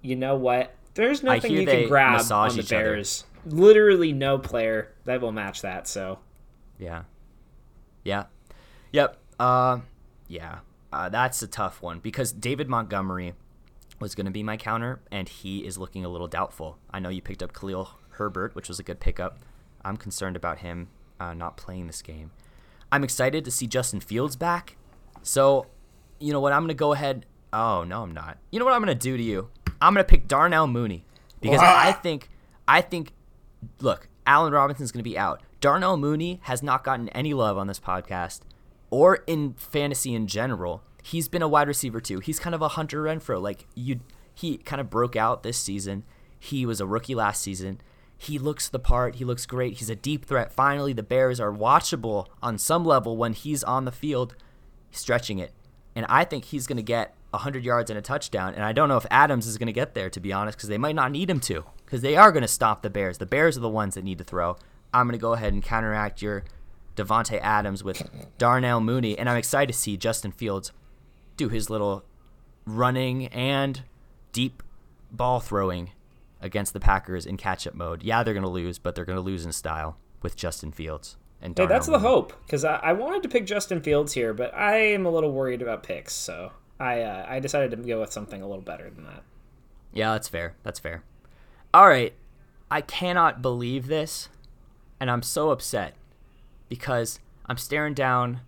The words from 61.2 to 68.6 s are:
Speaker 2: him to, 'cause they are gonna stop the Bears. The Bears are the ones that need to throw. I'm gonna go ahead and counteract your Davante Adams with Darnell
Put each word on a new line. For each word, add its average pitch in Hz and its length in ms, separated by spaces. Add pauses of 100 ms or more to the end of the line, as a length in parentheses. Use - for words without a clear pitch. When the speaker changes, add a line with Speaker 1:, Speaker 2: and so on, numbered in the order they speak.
Speaker 2:
him 160 120
to, 80 220 (240)
'cause 123 140
they 139 160
are 208 140
gonna 135 160
stop 110 360
the 107 80
Bears. 95 260
The 98 80
Bears 143 320
are 120 40
the 117 80
ones 107 260
that 95 80
need 95 160
to 90 40
throw. 87 340 (360)
I'm 123 140
gonna 117 100
go 113 160
ahead 110 200
and 101 100
counteract 107 580
your 104 220 (540)
Davante 110 440
Adams 101 420
with 95 200 (340)
Darnell 120 440